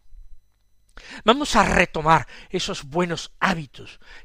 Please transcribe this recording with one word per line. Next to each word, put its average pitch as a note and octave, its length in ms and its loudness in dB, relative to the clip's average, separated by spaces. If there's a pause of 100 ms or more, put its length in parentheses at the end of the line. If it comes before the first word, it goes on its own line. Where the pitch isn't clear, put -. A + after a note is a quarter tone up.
(1200)
Vamos C#4 320 2
a D4 80 8
retomar D#3+ 640 4 (220)
esos F#3 340 -4
buenos E3 560 -4
hábitos F3 600 -4 (260)